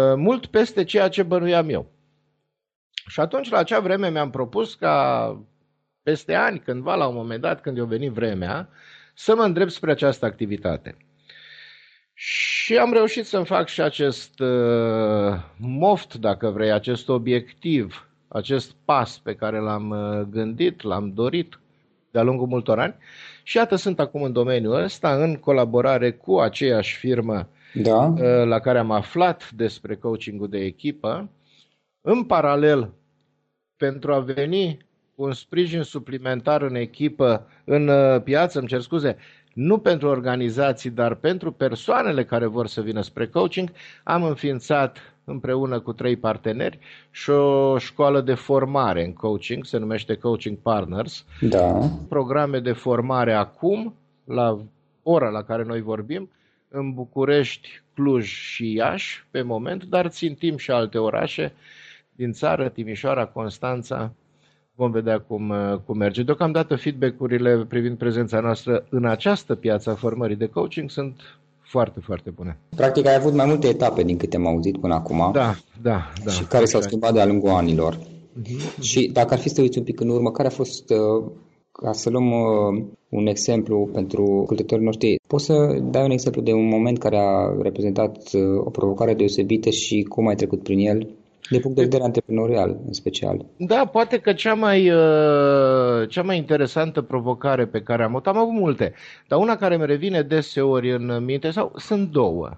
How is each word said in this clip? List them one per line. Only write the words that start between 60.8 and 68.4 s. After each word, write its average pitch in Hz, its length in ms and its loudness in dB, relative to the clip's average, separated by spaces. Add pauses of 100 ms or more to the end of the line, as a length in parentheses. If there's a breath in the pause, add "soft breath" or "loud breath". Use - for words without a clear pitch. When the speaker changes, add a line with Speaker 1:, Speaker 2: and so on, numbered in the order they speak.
Speaker 1:
orașe 110 560 -2 (640 loud breath)
din 123 160 -4
țară, 151 380 -2
Timișoara, 117 560 -4
Constanța. 117 840 -8 (640)
Vom 123 160 0
vedea 110 280 0
cum, 107 300 -6
uh, 101 360 -2
cum 107 120 -6
merge. 104 260 0
Deocamdată, 156 520 0
feedback-urile 123 800 0
privind 117 400 -2
prezența 113 420 0
noastră 113 500 0